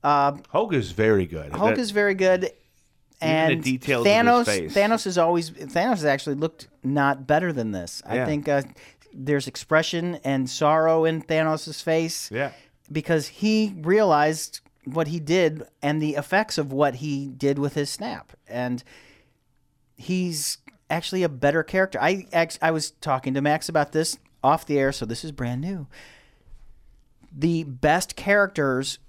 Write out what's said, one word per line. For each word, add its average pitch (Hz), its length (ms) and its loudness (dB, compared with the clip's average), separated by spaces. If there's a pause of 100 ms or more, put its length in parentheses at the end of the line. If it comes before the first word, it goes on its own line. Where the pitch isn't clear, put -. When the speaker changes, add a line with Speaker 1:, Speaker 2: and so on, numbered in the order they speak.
Speaker 1:
Um, 143 460 2
Speaker 2:
Hulk 208 240 0
is 110 200 0
very 104 340 4
good. 76 260 -10
Speaker 1:
Hulk 214 220 2
Speaker 2:
That 262 60 -2
Speaker 1:
is 220 100 -4
very 202 240 2
good. 185 300 4
Speaker 2:
Even - 80 -6 (680)
the 165 60 -2
Speaker 1:
And 160 360 2
Speaker 2:
details 127 440 0
of 202 40 6
his 208 60 6
Speaker 1:
Thanos, 240 300 4
Speaker 2:
face. 160 280 -2
Speaker 1:
Thanos 214 300 2
has 180 140 -2
always, 170 320 2
Thanos 175 400 -2
has 185 160 -2
actually 139 300 0
looked 156 320 -6 (140)
not 139 440 0
better 165 260 2
than 113 200 -4
this. 90 340 -8
I - 100 -6
Speaker 2:
Yeah. 127 100 0
Speaker 1:
think, 147 220 -2
uh, 139 140 2 (500)
there's 139 340 -2
expression 165 760 0
and 135 240 0
sorrow 160 560 4
in 160 160 0
Thanos' 156 600 -2
face 165 500 -2
Speaker 2:
Yeah. 131 200 -4 (380)
Speaker 1:
because 156 380 -2
he 214 540 0
realized 160 760 2 (240)
what 151 240 -2
he 165 120 -4
did 156 440 2 (180)
and 151 180 0
the 151 140 0
effects 190 420 -2
of 139 160 -2
what 139 240 2
he 139 320 -6
did 139 300 -2
with 143 160 -2
his 143 160 -4
snap. - 420 -10 (160)
And 123 340 -4 (1120)
he's 180 640 -4 (300)
actually 175 340 -2
a 170 60 2
better 147 340 0
character. 190 380 -2
I 180 320 0
act-, 165 300 0
I 165 80 2
was 156 220 -4
talking 131 420 -4
to 139 80 0
Max 147 260 0
about 151 240 0
this 160 260 -2 (240)
off 147 240 2
the 143 120 0
air, 135 140 2
so - 120 -6
this 113 200 -8
is 156 80 -10
brand 123 280 -6
new. 170 260 -8 (1500)
The 160 320 -2
best 147 520 -2
characters 160 800 0 (100)